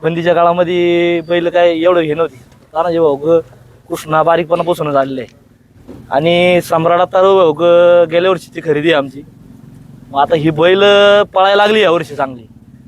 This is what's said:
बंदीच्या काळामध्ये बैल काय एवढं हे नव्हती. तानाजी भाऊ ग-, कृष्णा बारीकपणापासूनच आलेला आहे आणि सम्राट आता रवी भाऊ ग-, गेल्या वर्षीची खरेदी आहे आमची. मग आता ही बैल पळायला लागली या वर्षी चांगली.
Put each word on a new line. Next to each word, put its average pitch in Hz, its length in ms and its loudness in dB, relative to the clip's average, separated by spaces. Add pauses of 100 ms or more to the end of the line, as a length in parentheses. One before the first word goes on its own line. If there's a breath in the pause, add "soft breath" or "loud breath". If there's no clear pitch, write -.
बंदीच्या 165 320 -2
काळामध्ये 175 840 0
बैल 170 280 -2
काय 175 300 2
एवढं 175 220 2
हे 156 140 -2
नव्हती. 160 220 -4 (380)
तानाजी 165 240 -2
भाऊ 151 180 0
ग-, 160 240 0 (480)
कृष्णा 156 340 -4
बारीकपणापासूनच 165 720 -2
आलेला 135 260 -2
आहे - 160 -16 (760)
आणि 175 520 0
सम्राट 170 380 0
आता 185 200 -2
रवी 196 160 4
भाऊ 175 160 2
ग-, 175 580 2
गेल्या 175 200 0
वर्षीची 170 340 -8
खरेदी 151 240 -2
आहे 165 80 2
आमची. 139 260 -6 (880)
मग - 100 -2
आता 170 160 0
ही 156 140 0
बैल 175 320 2 (520)
पळायला 202 320 2
लागली 214 140 0
या 180 100 2
वर्षी 165 260 -4
चांगली. 131 280 -8 (440)